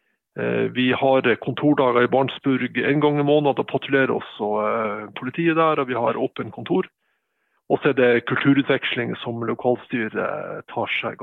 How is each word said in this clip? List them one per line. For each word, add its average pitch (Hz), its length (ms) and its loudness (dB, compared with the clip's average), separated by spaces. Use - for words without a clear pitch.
Eh, 117 320 -2
vi 127 220 0
har 131 300 4
kontordager 131 600 2
i 120 40 2
Barentsburg 127 720 0
en 135 240 0
gang 147 180 2
i 143 40 2
måneden. 147 340 4
Da - 60 0
patruljerer 135 500 0
også, 110 340 -6
eh, 107 460 -4
politiet 160 360 -2
der, 160 260 2
og 131 60 -2
vi 127 80 -2
har 120 180 0
åpen 113 380 -6
kontor. - 340 -2
Og - 120 2
så 156 80 2
er 135 40 2
det 120 340 4
kulturutveksling 131 880 0
som 117 240 -8
lokalstyret 117 720 -2
tar 113 200 -6
seg - 220 -8